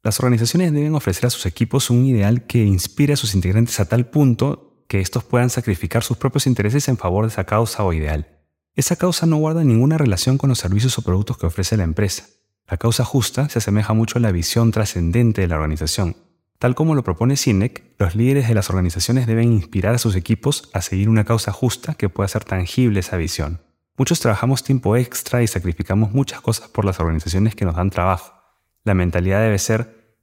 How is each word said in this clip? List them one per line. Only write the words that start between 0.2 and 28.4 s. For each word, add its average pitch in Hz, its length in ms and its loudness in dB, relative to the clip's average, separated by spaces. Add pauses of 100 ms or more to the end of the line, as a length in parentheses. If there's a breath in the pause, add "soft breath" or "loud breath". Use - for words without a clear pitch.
deben 151 240 0
ofrecer 110 300 -2
a 123 40 2
sus - 160 -6
equipos 120 420 -2
un 120 180 4
ideal 113 420 2
que 117 160 2
inspire 104 480 2
a 143 40 2
sus 107 200 -2
integrantes 95 420 0
a 98 100 0
tal 120 220 0
punto 139 800 0
que 98 120 0
estos 95 220 -4
puedan 123 260 0
sacrificar 113 540 -2
sus - 140 -4
propios 135 320 -2
intereses 113 400 0
en 131 80 0
favor 95 280 0
de 110 40 -2
esa 101 160 -4
causa 110 400 -2
o 92 80 2
ideal. 76 480 -4 (340)
Esa 165 220 -2
causa 175 300 -2
no 160 100 2
guarda 156 260 0
ninguna 131 340 4
relación 131 420 2
con 139 100 0
los 127 100 2
servicios 107 400 0
o 113 40 -8
productos 98 360 -2
que - 80 -4
ofrece 92 300 -2
la 98 80 0
empresa. 87 420 -2 (400)
La - 120 -6
causa 117 260 0
justa 131 440 -2
se 120 120 -2
asemeja 107 340 0
mucho 110 240 0
a - 20 0
la 110 120 2
visión 110 400 2
trascendente 101 680 0
de 92 40 2
la 85 80 0
organización. 78 640 -2 (420)
Tal 123 160 0
como 160 200 0
lo 135 80 0
propone 120 360 0
Sinek, - 600 0
los 87 160 0
líderes 127 320 2
de 117 80 2
las 104 140 0
organizaciones 95 580 0
deben 113 240 2
inspirar 101 440 0
a 120 40 0
sus 110 160 0
equipos 110 600 -2
a 95 80 -2
seguir 95 260 0
una 110 160 4
causa 110 280 -2
justa 127 420 -4
que - 160 -2
pueda 101 160 -2
hacer 107 180 -6
tangible 98 560 0
esa - 160 -6
visión. 82 460 -4 (340)
Muchos 135 240 0
trabajamos 123 420 0
tiempo 120 320 0
extra 123 480 -2
y 113 40 2
sacrificamos 95 680 -2
muchas 135 300 -2
cosas - 260 -4
por - 160 -4
las 95 160 -2
organizaciones 82 540 0
que - 100 -4
nos 85 120 -2
dan 90 120 0
trabajo. 90 460 -2 (500)